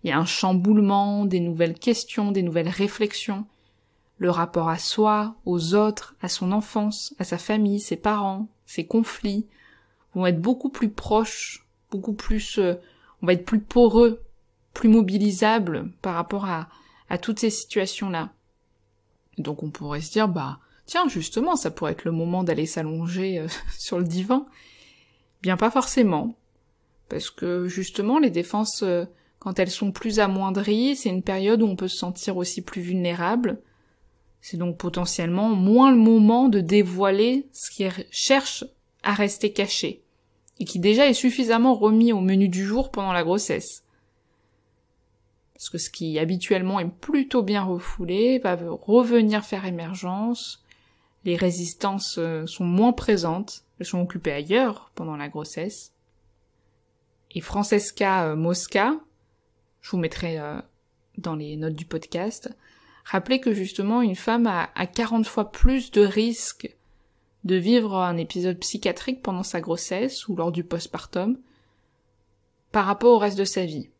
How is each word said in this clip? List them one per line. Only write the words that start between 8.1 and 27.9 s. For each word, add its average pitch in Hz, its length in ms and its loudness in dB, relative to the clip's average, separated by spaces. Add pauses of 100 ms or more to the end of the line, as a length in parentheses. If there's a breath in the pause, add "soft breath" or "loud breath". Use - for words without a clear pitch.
ses - 200 -8
conflits 214 600 -2 (680 soft breath)
vont 185 120 0
être 170 160 2
beaucoup 254 280 0
plus 240 200 -2
proches, - 760 -2 (240)
beaucoup 202 220 -6
plus, - 440 -2
euh, 180 180 2 (460 soft breath)
on 175 60 0
va 180 60 6
être 180 120 0
plus 220 140 2
poreux, 233 640 6 (500)
plus - 160 4
mobilisable 202 1000 2 (100)
par 185 140 -6
rapport 196 300 -4
à, 170 220 -6 (420 soft breath)
à 175 100 -4
toutes 220 200 -6
ces 220 120 2
situations-là. 190 800 -4 (1040)
Donc 147 240 -8
on 156 80 -8
pourrait 147 320 -8
se 156 100 -10
dire, 214 160 2
bah, 139 320 -6 (280 soft breath)
tiens, 339 200 0
justement, 240 480 -2
ça 185 140 -2
pourrait 160 220 -6
être 160 140 -8
le 170 60 -2
moment 170 320 -2
d'aller 160 220 0
s'allonger, 170 720 -4
euh, 160 100 -6 (140)
<laughs> - 160 -6
sur - 220 -4
le 180 60 0
divan. 196 420 -2 (960 soft breath)
Bien, 185 140 0
pas 220 120 2
forcément. 226 680 0 (720)
Parce - 220 -8
que, 180 380 -4
justement, 196 500 -2